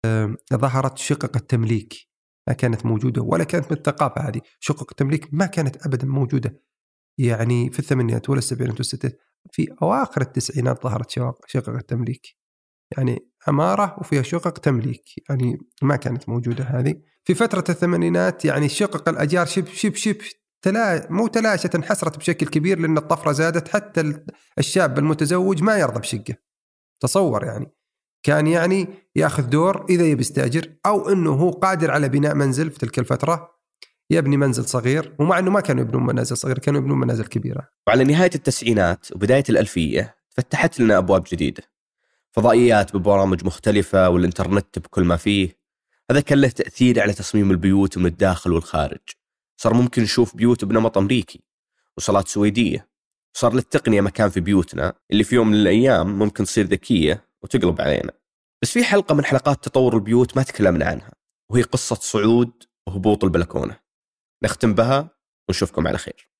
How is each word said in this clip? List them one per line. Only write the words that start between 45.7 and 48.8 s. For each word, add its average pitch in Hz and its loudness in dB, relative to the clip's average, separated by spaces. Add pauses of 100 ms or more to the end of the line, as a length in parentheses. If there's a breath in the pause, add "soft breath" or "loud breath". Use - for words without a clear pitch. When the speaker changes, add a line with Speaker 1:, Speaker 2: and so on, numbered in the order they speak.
Speaker 2:
هذا 139 4
كان 139 2
له 135 4
تأثير 120 2
على 104 2
تصميم 98 0
البيوت 95 2
من 90 2
الداخل 90 0
والخارج. 78 -2 (560)